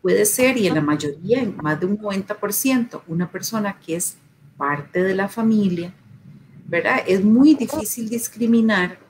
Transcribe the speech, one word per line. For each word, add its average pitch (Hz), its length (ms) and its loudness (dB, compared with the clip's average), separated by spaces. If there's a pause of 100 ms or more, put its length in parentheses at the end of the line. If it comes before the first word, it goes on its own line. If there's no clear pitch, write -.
puede 190 240 2
ser, 254 320 2
y 196 100 2
en 156 80 2
la 156 60 2
mayoría, 151 600 -2
en 208 160 -4
más 151 220 -2
de 180 80 -2
un 208 120 0
noventa 202 360 -6
por 202 180 -6
ciento, 254 540 -2
una 170 240 -4
persona 196 480 -6
que 165 160 -6
es - 220 -6 (400)
parte 143 440 -4
de 190 140 0
la 196 140 -2
familia, 202 640 0 (720)
¿verdad? 175 420 -2
Es 190 160 2
muy 262 320 6
difícil 240 540 -6
discriminar 220 920 0 (100)